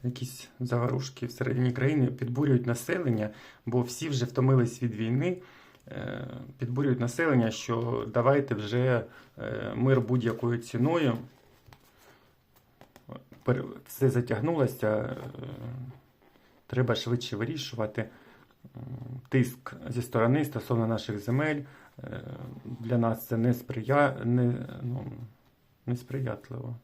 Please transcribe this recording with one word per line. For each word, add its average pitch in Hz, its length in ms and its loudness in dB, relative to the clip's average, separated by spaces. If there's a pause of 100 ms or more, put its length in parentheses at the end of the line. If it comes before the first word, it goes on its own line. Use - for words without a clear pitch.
Якісь - 420 -8 (100)
заварушки 120 640 -2
всередині 120 460 0
країни 131 360 2
підбурюють 123 580 2
населення, 120 640 0 (360)
бо 123 160 2
всі 151 280 -4
вже 123 160 0
втомились 123 580 4
від 113 120 -2
війни, 131 420 0 (500)
е, - 400 -8 (300)
підбурюють 127 420 2
населення, 123 520 4
що 117 640 -2
давайте 135 420 4
вже, 117 500 2 (320)
е, 110 380 -6
мир 127 260 4
будь-якою 117 560 2
ціною. 131 600 2 (2250)
Пер-, 127 200 2 (220)
все 135 220 2
затягнулося, 123 800 2 (100)
е, - 200 -4 (1500)
треба 120 280 2
швидше 120 400 -2
вирішувати. 117 680 -4 (760)
М, 120 60 -12 (480)
тиск - 440 0 (160)
зі 117 120 -2
сторони 123 440 4
стосовно 113 420 0
наших 107 320 -2
земель, 147 420 0 (420)
е, - 180 -10 (580)
для 117 180 0
нас 117 300 2
це 117 100 0
не 120 160 4
сприя-, 127 720 0
не, 120 420 2 (160)
ну, 123 220 -6 (800)
несприятливо. 120 1000 -6